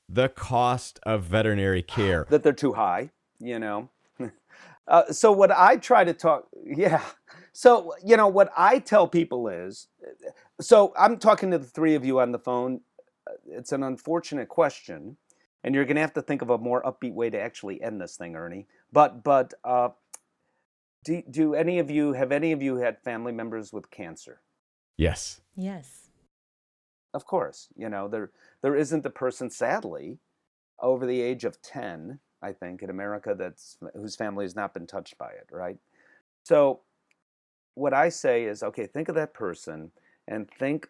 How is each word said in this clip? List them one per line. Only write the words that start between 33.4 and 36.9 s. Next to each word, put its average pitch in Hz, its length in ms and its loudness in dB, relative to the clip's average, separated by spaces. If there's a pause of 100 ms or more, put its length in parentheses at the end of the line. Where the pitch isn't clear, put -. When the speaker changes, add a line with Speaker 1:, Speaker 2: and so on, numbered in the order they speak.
Speaker 2:
whose 101 200 -14
family 101 300 -8
has 90 100 -12
not 101 180 -8
been 87 120 -14
touched 87 320 -16
by 62 140 -14
it, - 200 -20
right? 90 260 -10 (640)
So 143 380 2 (920)